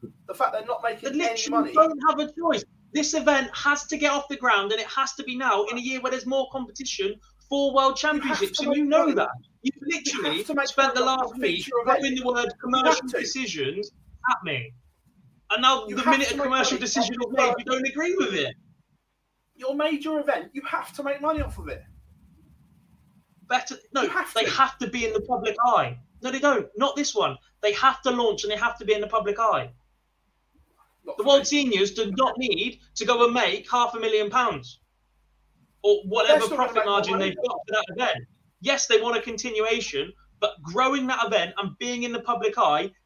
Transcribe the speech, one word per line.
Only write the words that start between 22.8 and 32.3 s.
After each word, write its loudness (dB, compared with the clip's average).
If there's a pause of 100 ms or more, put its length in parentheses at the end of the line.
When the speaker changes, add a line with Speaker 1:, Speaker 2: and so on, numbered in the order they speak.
Speaker 2:
Better, -2 (180)
no, 0
Speaker 1:
You 0
have -4
Speaker 2:
they 2
Speaker 1:
to. -2
Speaker 2:
have 2
to -4
be -2
in -2
the 0
public -2 (100)
eye. 2 (260)
No, -4
they -4
don't. 2 (120)
Not 0
this -2
one. 0 (240)
They 2
have 2
to 0
launch 0
and -2
they -2
have -2
to -14
be 4
in -4
the -6
public -2
eye. 0 (1400)
Speaker 1:
Not -10
Speaker 2:
The 0
Speaker 1:
for 2
Speaker 2:
World 10
Speaker 1:
me. -4
Speaker 2:
Seniors 2
do -2
not 0